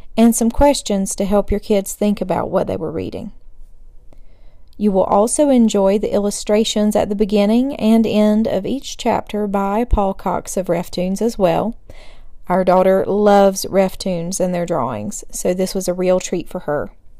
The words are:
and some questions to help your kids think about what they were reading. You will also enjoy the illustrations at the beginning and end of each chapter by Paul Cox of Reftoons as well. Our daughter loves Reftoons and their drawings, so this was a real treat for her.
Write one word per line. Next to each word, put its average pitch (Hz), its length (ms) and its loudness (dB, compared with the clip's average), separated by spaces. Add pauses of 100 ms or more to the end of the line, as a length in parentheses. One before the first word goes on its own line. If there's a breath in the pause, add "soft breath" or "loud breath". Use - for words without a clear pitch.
(180)
and 226 180 6
some 226 160 0
questions 214 640 2
to 208 80 -2
help 202 260 2
your 208 120 0
kids 196 320 0
think 208 260 0
about 185 300 -2
what 185 180 0
they 185 80 -4
were 170 160 -6
reading. 156 400 -8 (1400)
You 208 160 0
will 190 140 4
also 240 420 2
enjoy 214 520 4
the - 140 -4
illustrations 208 840 0
at 202 100 0
the 202 80 -2
beginning 214 600 2
and 220 280 4
end 214 400 4
of 190 200 -2
each 254 320 -6
chapter - 500 -2
by 202 380 0
Paul 196 300 0
Cox - 420 -6
of 185 100 -2
Reftoons 180 540 -2
as 233 160 -2
well. 180 400 0 (720 soft breath)
Our 185 160 2
daughter 185 400 4
loves 202 580 4
Reftoons 180 800 -2
and 180 120 -2
their 175 120 -2
drawings, 131 640 -4
so 180 220 -2
this 185 200 -2
was 190 140 -4
a 180 60 0
real 185 260 2
treat - 300 -6
for 180 100 -8
her. 147 320 -4 (280)